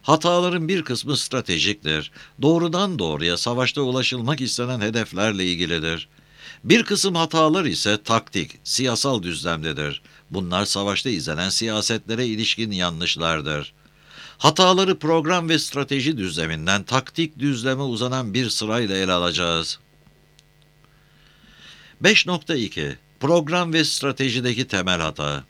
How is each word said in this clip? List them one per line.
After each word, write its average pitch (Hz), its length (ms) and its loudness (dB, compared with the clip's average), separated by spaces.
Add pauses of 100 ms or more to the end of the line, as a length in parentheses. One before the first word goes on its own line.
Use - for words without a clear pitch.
Hataların 175 640 2
bir 175 160 0
kısmı 127 340 -4
stratejiktir. 82 920 -2 (300)
Doğrudan 170 580 2
doğruya 85 380 0
savaşta 123 440 0
ulaşılmak 127 600 -2
istenen 123 400 -4
hedeflerle 104 640 0
ilgilidir. 82 640 -2 (560)
Bir 220 200 4
kısım 196 320 0
hatalar 160 500 4
ise 104 380 0
taktik, - 480 0 (120)
siyasal 123 600 0
düzlemdedir. 76 760 -4 (300)
Bunlar 92 340 -2
savaşta 101 440 -2
izlenen 85 400 -2
siyasetlere 113 760 -2
ilişkin 110 440 -2
yanlışlardır. 82 1000 -2 (640)
Hataları 185 640 4
program 165 500 2
ve 160 100 4
strateji 139 580 -2
düzleminden 82 640 0
taktik 131 560 -2
düzleme 131 440 -2
uzanan 123 500 -2
bir 123 160 0
sırayla 107 480 0
ele 95 140 2
alacağız. 85 680 0 (2250)
Beş 196 260 6
nokta 175 280 -2
iki, 82 400 -4 (240)
Program 170 540 2
ve 160 100 4
stratejideki 127 840 -2
temel 92 320 0
hata. 73 500 -4